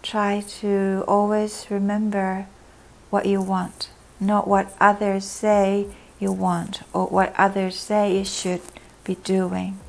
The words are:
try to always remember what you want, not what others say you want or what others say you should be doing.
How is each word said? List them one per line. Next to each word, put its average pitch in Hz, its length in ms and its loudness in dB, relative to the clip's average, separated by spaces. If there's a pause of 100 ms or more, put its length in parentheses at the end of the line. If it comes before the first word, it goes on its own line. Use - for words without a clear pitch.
try 208 400 -2
to 196 680 -2
always 214 600 0
remember 202 760 -2 (640)
what 202 160 0
you 196 160 2
want, 185 480 -4 (300)
not 202 280 2
what 196 320 2
others 202 460 2
say 202 640 2 (320)
you 196 120 0
want 185 500 -2 (120)
or 185 140 0
what 185 300 2
others 190 400 2
say 208 400 2
you 196 80 0
should 180 360 -4 (420)
be 180 120 -2
doing. 185 720 -2